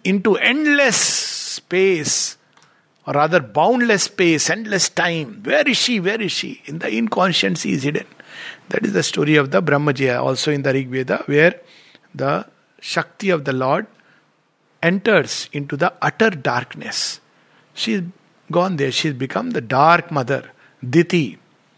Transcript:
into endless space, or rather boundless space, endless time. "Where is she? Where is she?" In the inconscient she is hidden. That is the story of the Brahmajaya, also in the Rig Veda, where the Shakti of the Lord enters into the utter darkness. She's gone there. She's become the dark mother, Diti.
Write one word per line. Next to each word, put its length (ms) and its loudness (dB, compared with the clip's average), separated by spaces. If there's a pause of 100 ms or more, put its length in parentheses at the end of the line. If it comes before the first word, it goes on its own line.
into 320 2
endless 600 2
space, 1400 -2 (680)
or 80 -4
rather 260 4
boundless 640 2
space, 460 2
endless 400 -2
time. 540 -4
"Where 240 2
is 100 2
she? 220 0
Where 200 -2
is 120 -4
she?" 340 -8
In 140 -10
the 100 -6
inconscient 720 0
she 140 -2
is 100 -2
hidden. 240 -2 (600)
That 160 0
is 80 -2
the 100 2
story 320 2
of 160 2
the 100 2
Brahmajaya, 600 0
also 300 0
in 120 -2
the 100 0
Rig 160 -2
Veda, 380 -4
where 340 4 (540)
the 320 -4 (320)
Shakti 500 -4
of 160 0
the 80 -2
Lord 320 0 (960)
enters 720 2
into 240 -6
the 240 0
utter 300 2
darkness. 880 -6 (520)
She's 280 -2 (500)
gone 240 0
there. 160 -2
She's 220 -2
become 380 -4
the 100 -2
dark 500 4
mother, 400 -4 (360)
Diti. 500 2 (400)